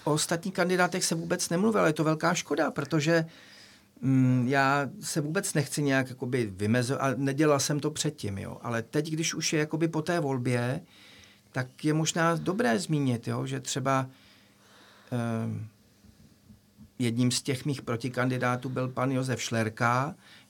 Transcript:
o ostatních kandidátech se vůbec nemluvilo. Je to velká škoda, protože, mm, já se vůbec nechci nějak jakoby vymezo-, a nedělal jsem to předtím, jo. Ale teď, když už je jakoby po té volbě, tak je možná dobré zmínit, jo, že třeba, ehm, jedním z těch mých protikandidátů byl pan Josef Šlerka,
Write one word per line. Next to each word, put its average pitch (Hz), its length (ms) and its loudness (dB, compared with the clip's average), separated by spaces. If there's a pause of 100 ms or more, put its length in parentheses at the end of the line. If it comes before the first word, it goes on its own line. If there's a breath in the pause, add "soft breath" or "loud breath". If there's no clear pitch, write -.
o 147 100 2
ostatních 170 400 -2
kandidátech 180 520 2
se 175 100 0
vůbec 170 340 -2
nemluvilo. 190 360 2
Je 160 80 4
to 160 100 0
velká 156 300 2
škoda, 285 380 -2
protože, 160 540 2 (760 loud breath)
mm, 127 460 4
já 139 420 2 (120)
se - 200 -4
vůbec 165 320 -2
nechci 147 300 -2
nějak 135 260 2
jakoby 123 480 -2
vymezo-, 120 420 2
a 135 180 2
nedělal 139 420 2
jsem 147 200 0
to 151 120 -2
předtím, 143 460 -4
jo. 90 240 -8
Ale 117 200 -2
teď, 151 300 -4
když 156 220 -2
už 160 200 -2
je 160 60 2
jakoby 156 280 0
po 156 140 -2
té 175 180 0
volbě, 127 640 0 (680 soft breath)
tak 127 340 -8
je 151 80 4
možná 165 420 2
dobré 202 440 0
zmínit, 143 480 0
jo, 120 180 -2
že 131 140 -6
třeba, 131 480 0 (1040 soft breath)
ehm, 113 560 -2 (1300)
jedním 123 320 2
z - 100 -2
těch 131 240 -4
mých 143 160 -2
protikandidátů 127 880 -2
byl 127 200 -2
pan 127 220 -2
Josef 131 300 -2
Šlerka, 120 760 0 (340 soft breath)